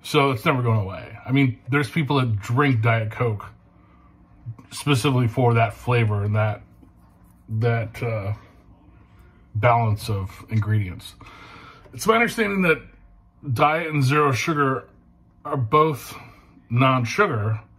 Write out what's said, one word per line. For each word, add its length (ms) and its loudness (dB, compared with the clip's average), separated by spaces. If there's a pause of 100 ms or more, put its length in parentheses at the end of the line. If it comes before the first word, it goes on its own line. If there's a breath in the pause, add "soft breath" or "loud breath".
So 280 2
it's 140 -6
never 160 0
going 180 2
away. 460 -10
I 60 -4
mean, 280 2 (100)
there's 200 0
people 300 -2
that 180 0
drink 440 0
Diet 300 0
Coke 340 -4 (1200 soft breath)
specifically 580 0
for 280 2
that 180 2
flavor 500 0
and 120 -2
that, 260 -2 (880)
that, 540 -2
uh, 300 -4 (1200 loud breath)
balance 540 2
of 400 -6
ingredients. 680 -4 (760 loud breath)
It's 140 -8
my 80 6
understanding 480 0
that 180 2 (760)
diet 340 2
and 160 0
zero 280 4
sugar 560 0 (560)
are 140 -6
both 580 2 (540 loud breath)
non-sugar. 880 0 (200)